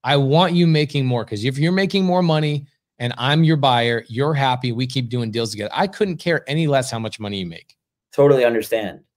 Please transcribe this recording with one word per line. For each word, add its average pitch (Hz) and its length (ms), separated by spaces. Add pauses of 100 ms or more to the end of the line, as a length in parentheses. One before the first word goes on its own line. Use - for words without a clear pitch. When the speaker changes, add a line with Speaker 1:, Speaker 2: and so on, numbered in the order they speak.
Speaker 1:
I 139 120
want 156 380
you 175 120
making 151 380
more, 123 200
'cause 104 200
if 135 140
you're 165 140
making 190 320
more 180 180
money 151 440 (320)
and 120 200
I'm 147 260
your 156 120
buyer, 120 520
you're 139 260
happy, 127 380
we 127 140
keep 123 240
doing 120 200
deals 113 200
together." 104 240
I 170 120
couldn't 190 300
care 160 320
any 156 180
less 131 240
how 117 80
much 110 220
money 101 200
you 90 60
make. 82 300 (360)
Speaker 2:
Totally 139 340
understand. 110 540 (160)